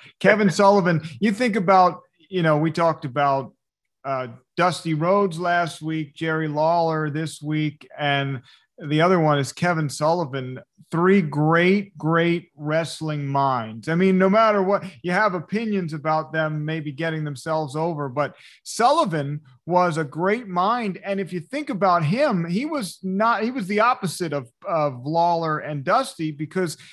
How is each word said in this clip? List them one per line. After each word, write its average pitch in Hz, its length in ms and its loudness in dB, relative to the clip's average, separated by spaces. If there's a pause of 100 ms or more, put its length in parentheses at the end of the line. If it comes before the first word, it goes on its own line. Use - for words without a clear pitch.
(200)
Kevin 202 300 4
Sullivan, 180 520 4 (180)
you 208 120 2
think 220 240 -2
about, 185 460 4 (280)
you 180 140 -2
know, 156 140 4
we 156 140 0
talked 165 340 0
about, 139 480 0 (500)
uh, 131 240 -6 (300)
Dusty 170 360 0
Rhodes 175 460 0
last 175 420 -2
week, 156 340 -6
Jerry 160 320 -2
Lawler 156 600 0
this 151 320 -8
week, 151 460 -4 (100)
and 139 440 -2 (360)
the 151 240 0
other 180 180 4
one 151 200 4
is 131 140 -4
Kevin 160 360 0
Sullivan. 135 680 -4 (320)
Three 185 300 4
great, 165 760 2
great 165 580 0
wrestling 151 720 -4
minds. 127 640 -2
I 165 60 0
mean, 185 220 4
no 190 120 4
matter 214 320 4
what, 190 220 0 (180)
you 175 120 -4
have 202 200 2
opinions 190 600 -4
about 156 380 -2
them 156 320 -2
maybe 156 280 -6
getting 156 320 -4
themselves 151 520 -6
over, 156 320 -4
but 147 280 -4 (280)
Sullivan 165 800 0 (240)
was 175 320 2
a 160 60 -2
great 185 440 -2
mind. 190 560 -2
And 196 160 -4
if 180 140 -6
you 180 60 -4
think 294 300 -8
about 180 360 2
him, 208 400 2
he 190 200 -2
was 277 360 -6
not, 208 420 0
he 240 80 -2
was 240 160 -6
the 208 120 0
opposite 185 520 0
of, 139 180 -6 (180)
of 147 380 -2
Lawler 165 540 0
and 143 240 -6
Dusty, 175 480 0
because 156 460 -4 (160)